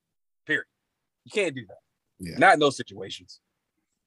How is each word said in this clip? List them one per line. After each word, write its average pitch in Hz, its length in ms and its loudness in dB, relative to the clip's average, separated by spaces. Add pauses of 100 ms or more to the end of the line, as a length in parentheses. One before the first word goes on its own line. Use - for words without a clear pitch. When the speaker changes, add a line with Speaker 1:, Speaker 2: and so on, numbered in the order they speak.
(460)
Speaker 1:
Period. 147 180 -2 (600)
You - 60 -20
can't 180 220 -2
do 120 120 -12
that. - 120 -20 (400)
Speaker 2:
Yeah. 87 200 -10
Speaker 1:
Not 175 160 6
in 151 60 2
those 143 180 2
situations. 98 640 -16 (680)